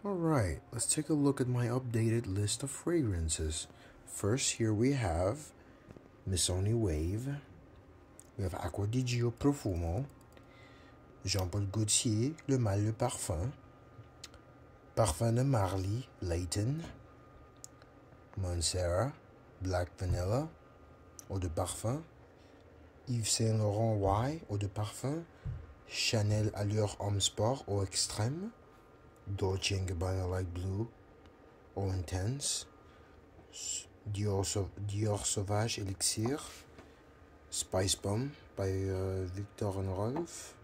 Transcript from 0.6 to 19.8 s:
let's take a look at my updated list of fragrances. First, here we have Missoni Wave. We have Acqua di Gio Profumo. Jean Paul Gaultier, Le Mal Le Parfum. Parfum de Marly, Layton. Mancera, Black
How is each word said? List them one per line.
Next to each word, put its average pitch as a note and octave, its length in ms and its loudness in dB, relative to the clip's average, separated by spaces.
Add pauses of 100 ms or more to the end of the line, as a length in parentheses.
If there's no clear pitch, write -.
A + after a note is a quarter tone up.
let's A#2 160 -2
take - 220 0
a D#3+ 40 6
look C#3+ 260 4
at B2 80 2
my B2 200 2
updated A#2 580 2
list G2 380 0
of C3+ 80 -6
fragrances. E2+ 960 0 (400)
First, - 460 0
here A2 200 2
we B2 200 4
have G2 440 2 (880)
Missoni F#2 460 2
Wave. G2+ 560 0 (1040)
We G2+ 80 -4
have E2+ 120 -2
Acqua G2+ 320 -4
di B2 160 2
Gio A#2+ 280 2
Profumo. G#2 760 0 (1160)
Jean F#2+ 260 0
Paul G2+ 220 0
Gaultier, A2 640 2 (140)
Le C3+ 100 4
Mal G#2 220 2
Le G#2+ 140 2
Parfum. A2 580 -2 (1400)
Parfum A2+ 400 2
de B2 80 2
Marly, G2+ 680 0 (140)
Layton. G2+ 580 0 (1600)
Mancera, F2+ 720 0 (480)
Black F2+ 380 -2